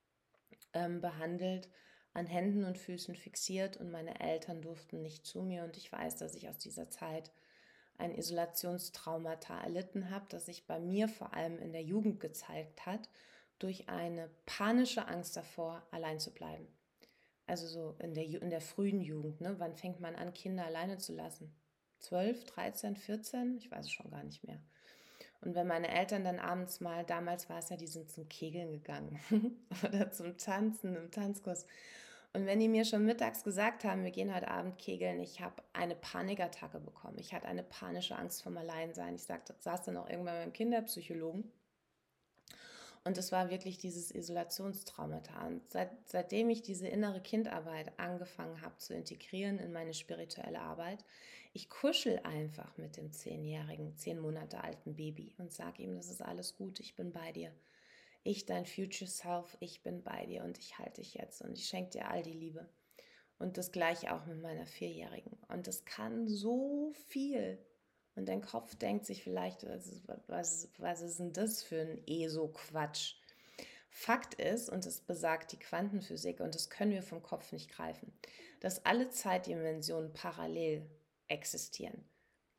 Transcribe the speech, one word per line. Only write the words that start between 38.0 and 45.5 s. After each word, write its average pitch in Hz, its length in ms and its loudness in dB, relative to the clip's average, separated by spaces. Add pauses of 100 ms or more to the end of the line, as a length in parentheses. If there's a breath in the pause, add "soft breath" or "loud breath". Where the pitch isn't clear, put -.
Angst 175 260 -2
vorm 175 140 -4
Alleinsein. 165 600 -2
Ich - 80 -8
sagte, - 340 -4
saß 175 240 0
dann 180 160 -2
auch - 100 -4
irgendwann 175 300 -2
beim 170 140 -4
Kinderpsychologen. 202 1000 2 (1500 loud breath)
Und 185 140 2
es 185 140 -2
war 185 180 6
wirklich 185 280 -2
dieses 175 340 -4
Isolationstraumata. 175 1300 -2
Und - 240 -4